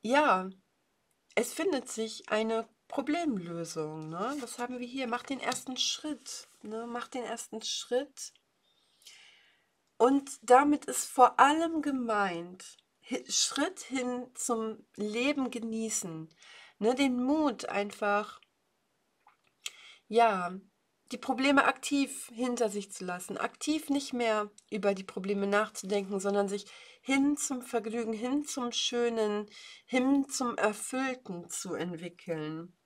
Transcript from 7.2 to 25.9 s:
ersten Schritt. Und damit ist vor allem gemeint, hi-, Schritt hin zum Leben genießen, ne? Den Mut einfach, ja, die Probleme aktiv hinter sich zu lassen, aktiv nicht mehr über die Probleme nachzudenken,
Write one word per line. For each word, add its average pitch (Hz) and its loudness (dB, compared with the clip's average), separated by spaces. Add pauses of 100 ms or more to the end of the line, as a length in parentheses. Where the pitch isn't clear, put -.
ersten 220 -8
Schritt. - -4 (1600)
Und 277 4 (120)
damit 294 8
ist - -4
vor - 6
allem 320 6
gemeint, 202 -2 (240)
hi-, - -6
Schritt - 0
hin 247 -4
zum 220 -4 (120)
Leben 240 0
genießen, 220 -4 (500)
ne? 226 4
Den 254 2
Mut 285 2
einfach, 202 0 (1700)
ja, 208 4 (600)
die 226 -8
Probleme 269 4
aktiv - -2
hinter 240 0
sich 196 -6
zu - -10
lassen, 180 -8
aktiv - -2
nicht 277 -2
mehr 214 0 (200)
über 202 0
die 190 -8
Probleme 196 -2
nachzudenken, 202 0